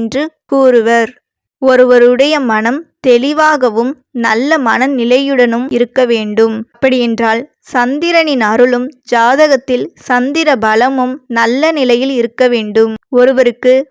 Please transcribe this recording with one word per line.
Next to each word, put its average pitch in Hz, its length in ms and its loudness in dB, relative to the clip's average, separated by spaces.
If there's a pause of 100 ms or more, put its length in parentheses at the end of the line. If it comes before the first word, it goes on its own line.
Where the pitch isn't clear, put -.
என்று 226 240 -4 (280)
கூறுவர். 233 600 2 (500)
ஒருவருடைய 254 720 4 (160)
மனம் 226 280 -2 (280)
தெளிவாகவும் 254 840 0 (340)
நல்ல 247 320 0 (100)
மனநிலையுடனும் 247 1000 0 (100)
இருக்க 240 260 -2 (100)
வேண்டும். 220 440 0 (200)
அப்படியென்றால் 233 640 -2 (320)
சந்திரனின் 294 760 -2
அருளும் 247 380 0 (240)
ஜாதகத்தில் 262 760 0 (240)
சந்திர 277 560 0
பலமும் 254 480 0 (260)
நல்ல 254 400 0
நிலையில் 254 380 0
இருக்க 240 380 0
வேண்டும். 220 380 0 (260)
ஒருவருக்கு 247 560 2 (160)